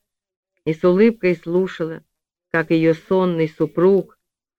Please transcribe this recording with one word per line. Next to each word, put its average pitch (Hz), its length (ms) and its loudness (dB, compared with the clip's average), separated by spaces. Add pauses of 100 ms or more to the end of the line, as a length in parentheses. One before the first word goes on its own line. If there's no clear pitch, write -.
(640)
и 156 80 -4
с 160 100 -10
улыбкой 185 540 2
слушала, 170 680 -6 (480)
как 160 200 -2
её 160 240 2
сонный 175 540 -2
супруг 175 720 -2 (400)